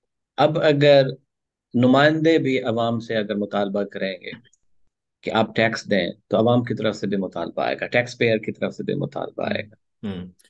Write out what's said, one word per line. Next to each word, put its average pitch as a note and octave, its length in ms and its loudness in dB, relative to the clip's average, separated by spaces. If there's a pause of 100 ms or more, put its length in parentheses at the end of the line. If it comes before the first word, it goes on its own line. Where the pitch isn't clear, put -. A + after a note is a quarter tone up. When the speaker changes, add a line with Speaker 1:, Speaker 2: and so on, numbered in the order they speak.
(380)
Speaker 1:
अब D#3 240 2
अगर C#3+ 540 4 (600)
नुमाइंदे D3+ 640 4
भी C3 200 0
अवाम A#2 400 -2
से A2+ 160 -8
अगर G#2+ 220 -4
मुतालबा G2+ 480 -4
करेंगे F#2+ 480 -8 (920)
कि - 80 -6
आप A2 260 0
tax A2+ 300 0
दें, F2+ 260 0 (180)
तो G2+ 60 2
अवाम A#2+ 280 2
की A#2+ 100 -6
तरफ G#2 200 -2
से G#2+ 120 -8
भी G2 100 -2
मुतालबा E2+ 480 -6
आएगा, C2+ 220 -4
टैक्स A#2+ 280 -2
पेयर A2+ 240 0
की G#2+ 140 -8
तरफ G2 200 -6
से - 120 -12
भी G2 100 -4
मुतालबा - 500 -6
Speaker 2:
हम्म। - 120 -4
Speaker 1:
आएगा। - 520 -14
Speaker 2:
हम्म। F2+ 240 -10 (180)